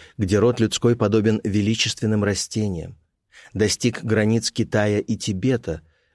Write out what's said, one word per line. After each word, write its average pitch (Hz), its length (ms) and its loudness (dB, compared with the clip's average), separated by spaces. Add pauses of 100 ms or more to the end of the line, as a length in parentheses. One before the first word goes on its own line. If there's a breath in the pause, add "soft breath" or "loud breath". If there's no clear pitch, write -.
(180 loud breath)
где 98 220 2
род 120 180 2
людской 117 380 2
подобен 110 480 2
величественным 107 800 0
растениям. 98 760 -4 (560 loud breath)
Достиг 107 480 0
границ 110 480 2
Китая 104 480 0
и 107 160 -2
Тибета, 95 680 -4 (320)